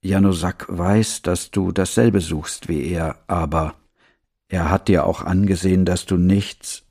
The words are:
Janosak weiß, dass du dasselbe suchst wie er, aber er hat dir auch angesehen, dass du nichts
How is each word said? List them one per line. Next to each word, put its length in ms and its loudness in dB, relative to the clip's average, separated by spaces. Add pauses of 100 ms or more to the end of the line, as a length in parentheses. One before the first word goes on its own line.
Janosak 680 0
weiß, 500 0
dass 300 -4
du 200 0
dasselbe 520 2
suchst 460 -8
wie 200 -2
er, 380 -4
aber 480 -2 (720)
er 220 -2
hat 180 0
dir 160 4
auch 160 -2
angesehen, 640 2
dass 220 -2
du 100 0
nichts 760 0